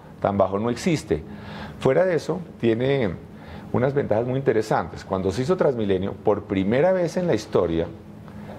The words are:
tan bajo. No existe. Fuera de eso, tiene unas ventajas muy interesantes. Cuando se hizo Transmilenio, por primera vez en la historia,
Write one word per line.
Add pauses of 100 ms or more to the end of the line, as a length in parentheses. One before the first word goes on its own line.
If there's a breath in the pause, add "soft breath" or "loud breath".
(200 loud breath)
tan
bajo.
No
existe. (560 loud breath)
Fuera
de
eso, (180)
tiene (600 loud breath)
unas
ventajas
muy
interesantes.
Cuando
se
hizo
Transmilenio,
por
primera
vez
en
la
historia, (720 loud breath)